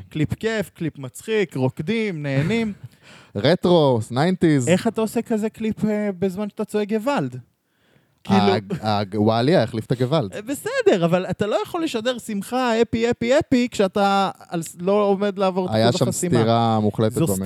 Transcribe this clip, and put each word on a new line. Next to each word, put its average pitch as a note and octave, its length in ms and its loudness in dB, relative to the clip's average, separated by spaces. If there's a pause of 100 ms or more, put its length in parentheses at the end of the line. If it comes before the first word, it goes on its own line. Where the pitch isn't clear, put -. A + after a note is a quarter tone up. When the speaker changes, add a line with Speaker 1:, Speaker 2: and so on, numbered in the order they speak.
Speaker 1:
קליפ - 260 -2
כיף, A3 360 -4
קליפ - 280 -8
מצחיק, F#3 580 -4
רוקדים, D#3+ 640 -2
נהנים. E3+ 500 -2 (320)
Speaker 2:
<laughs> - 320 -16
רטרו, D3 640 4 (120)
ניינטיז. D3 580 2
Speaker 1:
איך F3 180 2
אתה A3 140 -2
עושה A3+ 220 -2
כזה A3 280 -4
קליפ, A3 340 -6
אה, G#3 340 -2
בזמן G3 300 -4
שאתה G#3+ 160 -8
צועק G#3 240 -4
גוואלד? G#3 480 -2 (880)
כאילו C#3+ 140 4 (160)
Speaker 2:
הג-, G#2 260 -4
הג-, G#2 380 -2
וואליה A#2 440 4
החליף A2 240 -4
את - 60 0
הגוואלד. B2+ 400 0
Speaker 1:
אה, G#3 100 -10
בסדר, D4 600 0
אבל F3+ 220 2
אתה F#3 200 -4
לא A3+ 160 -2
יכול F4 220 -6
לשדר A#3+ 340 -4
שמחה, A3+ 640 -2
הפי, A#3 280 0
הפי, A#3+ 260 0
הפי, B3+ 360 2
כשאתה G3 680 0
על - 240 -8
ס-, - 180 -14
לא F3+ 120 0 (100)
עומד G3+ 360 0
לעבור F#3 280 0
את A2+ 80 -4
Speaker 2:
היה A2+ 140 6
Speaker 1:
אחוז A#2+ 100 2
Speaker 2:
שם C#3 100 2
Speaker 1:
החסימה. F3 300 -2
Speaker 2:
סתירה A2+ 420 2
מוחלטת A2 340 0
Speaker 1:
זו E3 120 0
Speaker 2:
במסרים. G2 200 0